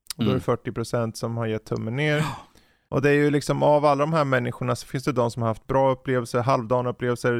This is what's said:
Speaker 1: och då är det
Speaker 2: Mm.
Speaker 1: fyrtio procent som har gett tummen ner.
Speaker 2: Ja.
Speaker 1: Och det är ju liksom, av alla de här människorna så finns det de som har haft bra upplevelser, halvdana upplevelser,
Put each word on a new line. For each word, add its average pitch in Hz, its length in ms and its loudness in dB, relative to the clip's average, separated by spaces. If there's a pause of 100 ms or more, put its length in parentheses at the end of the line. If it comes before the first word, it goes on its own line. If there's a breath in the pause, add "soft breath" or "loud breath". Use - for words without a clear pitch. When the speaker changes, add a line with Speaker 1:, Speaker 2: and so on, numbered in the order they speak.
(180)
Speaker 1:
och 135 80 -2
då 127 60 2
är 131 40 2
det 120 120 -2
Speaker 2:
Mm. 120 100 0
Speaker 1:
fyrtio - 140 -10
procent 113 460 -4
som 117 200 -6
har 117 100 -4
gett 110 180 -4
tummen 113 300 -4
ner. 147 220 0
Speaker 2:
Ja. 156 80 0 (640 loud breath)
Speaker 1:
Och 143 120 0
det 135 80 4
är 143 40 6
ju 147 180 4
liksom, 139 320 0
av 147 220 4
alla 143 200 4
de 160 80 -2
här 156 120 2
människorna 123 500 -2
så - 120 -14
finns 135 160 -6
det 151 80 0
de 117 200 2
som 120 100 -6
har 117 80 0
haft - 180 -6
bra 135 240 4
upplevelser, 127 500 -2
halvdana 123 480 0
upplevelser, 123 500 0